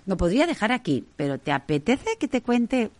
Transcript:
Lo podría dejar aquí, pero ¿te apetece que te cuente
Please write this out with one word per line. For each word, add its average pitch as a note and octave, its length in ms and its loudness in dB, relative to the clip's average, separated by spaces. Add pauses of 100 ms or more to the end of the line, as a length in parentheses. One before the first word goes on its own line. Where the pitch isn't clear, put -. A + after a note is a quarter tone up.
Lo G3 120 -2
podría F#3+ 280 4
dejar A#3+ 260 0
aquí, D3+ 340 -2 (100)
pero C#3 240 -4
¿te - 120 -4
apetece F#3 680 0
que D4 80 -2
te B3 140 0
cuente A#3+ 580 0